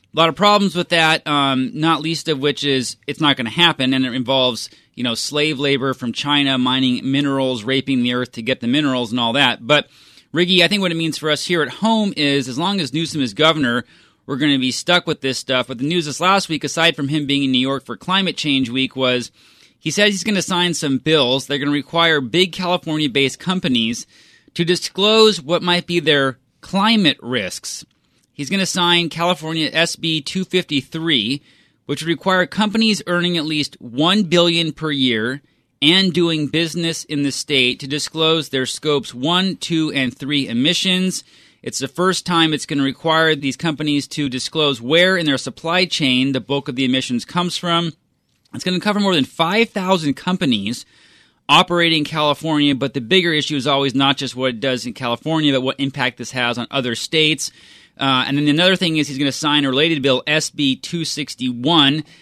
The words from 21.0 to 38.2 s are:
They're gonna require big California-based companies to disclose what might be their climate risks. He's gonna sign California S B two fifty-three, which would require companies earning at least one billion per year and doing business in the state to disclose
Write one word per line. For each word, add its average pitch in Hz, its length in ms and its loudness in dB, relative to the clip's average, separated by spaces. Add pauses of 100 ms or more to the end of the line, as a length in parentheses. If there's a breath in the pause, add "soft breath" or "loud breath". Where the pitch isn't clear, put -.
They're 143 140 -2
gonna 143 120 -2
require 160 500 0
big 160 320 0
California-based 156 840 -2
companies 123 720 -2 (460 soft breath)
to 175 100 -2
disclose 202 760 2
what 156 200 -2
might 175 260 0
be - 120 -2
their 139 380 2 (240)
climate 202 600 2
risks. - 640 -8 (460)
He's 143 180 -10
gonna 190 160 0
sign 175 440 2
California 160 640 -2
S 165 240 0
B 160 240 -2
two 185 240 -6
fifty-three, 147 960 -2 (440 soft breath)
which 143 160 -6
would 156 60 -10
require 180 380 0
companies 214 600 0
earning 175 280 0
at 156 100 -2
least 151 360 -4
one 160 420 2
billion 170 480 2
per 156 180 -6
year 127 520 0 (400)
and 180 320 4
doing 165 340 0
business 165 560 -4
in 143 200 -4
the 139 100 0
state 127 480 0
to 143 80 -12
disclose 160 580 0